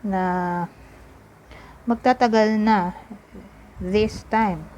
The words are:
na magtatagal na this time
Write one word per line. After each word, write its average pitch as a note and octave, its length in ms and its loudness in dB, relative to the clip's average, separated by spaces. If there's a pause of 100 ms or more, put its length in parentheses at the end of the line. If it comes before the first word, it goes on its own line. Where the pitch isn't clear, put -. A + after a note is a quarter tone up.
na F#3+ 160 -2 (1700)
magtatagal A3+ 720 2
na G3+ 340 2 (880)
this G#3 480 0
time G3+ 320 0 (160)